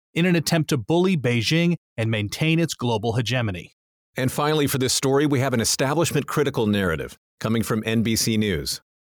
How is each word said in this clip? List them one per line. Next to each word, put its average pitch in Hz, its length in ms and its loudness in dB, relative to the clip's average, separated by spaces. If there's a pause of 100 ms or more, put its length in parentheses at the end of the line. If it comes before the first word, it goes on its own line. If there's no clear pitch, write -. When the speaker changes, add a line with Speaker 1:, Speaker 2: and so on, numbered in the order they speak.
(140)
Speaker 1:
in 165 120 0
an 180 100 4
attempt 160 340 0
to 156 80 0
bully 175 380 2
Beijing 143 600 0 (200)
and 113 160 -2
maintain 135 480 0
its 165 140 0
global 113 400 -2
hegemony. 113 580 -2 (460)
Speaker 2:
And 131 120 0
finally, 151 380 2
for 135 100 -2
this 127 140 0
story, 139 340 2
we 143 140 2
have 127 140 0
an 117 80 2
establishment 143 680 0
critical 135 400 0
narrative 90 500 0 (220)
coming 113 240 0
from 110 220 -2
N 110 180 0
B 110 140 0
C 113 180 0
News. 98 460 -2 (240)